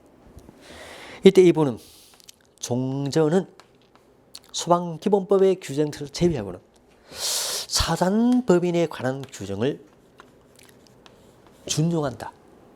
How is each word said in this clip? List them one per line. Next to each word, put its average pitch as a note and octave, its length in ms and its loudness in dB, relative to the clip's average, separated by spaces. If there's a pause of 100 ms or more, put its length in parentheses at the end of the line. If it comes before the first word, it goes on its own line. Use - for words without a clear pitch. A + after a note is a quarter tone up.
(1200)
이때 F#3+ 180 8
이 F3 100 8
부분은 C#3+ 260 0 (840)
종전은 C#3 840 0 (1040)
소방기본법의 F#3 1080 0
규정들을 D3 500 -6
제외하고는 A2 500 -2 (500)
사단법인에 F3+ 1800 0
관한 C3 360 -6
규정을 A2 640 -6 (1800)
준용한다. D3+ 640 -4 (440)